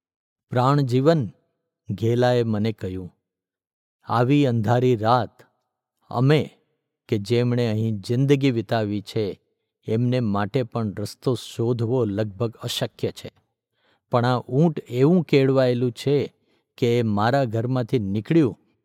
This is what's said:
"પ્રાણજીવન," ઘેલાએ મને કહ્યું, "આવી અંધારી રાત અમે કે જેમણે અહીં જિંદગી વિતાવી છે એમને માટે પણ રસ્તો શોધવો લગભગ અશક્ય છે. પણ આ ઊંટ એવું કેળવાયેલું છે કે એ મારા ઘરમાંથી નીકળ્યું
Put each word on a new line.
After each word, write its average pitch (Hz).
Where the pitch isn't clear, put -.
"પ્રાણજીવન," 135
ઘેલાએ 120
મને 110
કહ્યું, 92
"આવી 127
અંધારી 120
રાત 110
અમે 131
કે 113
જેમણે 120
અહીં 107
જિંદગી 135
વિતાવી 107
છે 101
એમને 120
માટે 104
પણ 113
રસ્તો 104
શોધવો 117
લગભગ 107
અશક્ય -
છે. -
પણ 120
આ 127
ઊંટ 151
એવું 147
કેળવાયેલું 131
છે 135
કે 120
એ -
મારા 113
ઘરમાંથી 123
નીકળ્યું 107